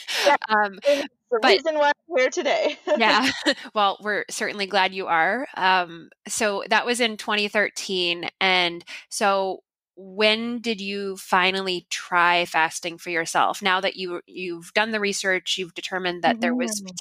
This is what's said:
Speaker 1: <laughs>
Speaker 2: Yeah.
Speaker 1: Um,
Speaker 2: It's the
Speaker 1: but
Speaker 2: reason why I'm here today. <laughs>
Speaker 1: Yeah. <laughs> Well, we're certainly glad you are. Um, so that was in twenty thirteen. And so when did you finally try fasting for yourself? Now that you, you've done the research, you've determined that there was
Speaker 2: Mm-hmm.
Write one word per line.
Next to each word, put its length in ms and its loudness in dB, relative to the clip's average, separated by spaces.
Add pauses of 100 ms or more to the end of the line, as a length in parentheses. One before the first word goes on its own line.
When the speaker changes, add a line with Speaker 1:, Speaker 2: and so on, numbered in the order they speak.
Speaker 1:
<laughs> 0 - (200)
Speaker 2:
Yeah. 100 6 (140)
Speaker 1:
Um, 340 2
Speaker 2:
It's 240 2 (240)
the 100 2
Speaker 1:
but 80 4
Speaker 2:
reason 260 2
why 120 4
I'm 300 -2
here 120 4
today. 480 0 (100)
<laughs> 100 2
Speaker 1:
Yeah. 320 4 (160)
<laughs> 280 -2
Well, 280 2
we're 280 -2
certainly 360 -4
glad 280 2
you 140 -6
are. 480 2
Um, 540 0 (180)
so 420 -2
that 160 4
was 140 0
in 180 0
twenty 300 -2
thirteen. 800 -2 (120)
And 420 0 (240)
so 560 0 (320)
when 640 0
did 220 -4
you 360 -6
finally 720 0
try 560 2
fasting 520 -2
for 120 -12
yourself? 520 0
Now 180 2
that 160 -2
you, 320 -8
you've 460 -10
done 180 2
the 80 -2
research, 580 0
you've 160 -8
determined 500 -6
that 180 2
there 140 0
was 260 -4
Speaker 2:
Mm-hmm. 200 -14